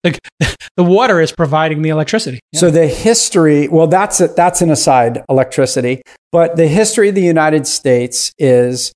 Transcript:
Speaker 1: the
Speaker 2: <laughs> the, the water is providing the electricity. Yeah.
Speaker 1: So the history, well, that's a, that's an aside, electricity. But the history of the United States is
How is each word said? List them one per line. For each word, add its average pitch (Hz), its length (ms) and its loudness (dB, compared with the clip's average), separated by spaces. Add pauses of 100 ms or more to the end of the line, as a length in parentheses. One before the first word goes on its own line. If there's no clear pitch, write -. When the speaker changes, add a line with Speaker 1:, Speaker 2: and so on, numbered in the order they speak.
Speaker 1:
the 170 160 -2 (100)
Speaker 2:
<laughs> - 100 -20
the, - 160 -4 (200)
the 180 80 2
water 190 360 2
is 160 120 0
providing 156 500 -2
the 156 80 -2
electricity. 156 480 -4 (140)
Yeah. 151 80 -6
Speaker 1:
So 139 100 4
the 160 160 2
history, 151 800 0
well, 160 220 2
that's 185 320 0
a, 175 80 2
that's 175 340 0
an 170 80 0
aside, 127 580 0
electricity. 131 720 -2 (280)
But 170 260 2
the 165 120 2
history 208 400 2
of 196 80 -2
the 196 60 2
United 156 440 0
States 123 720 -2
is 123 580 0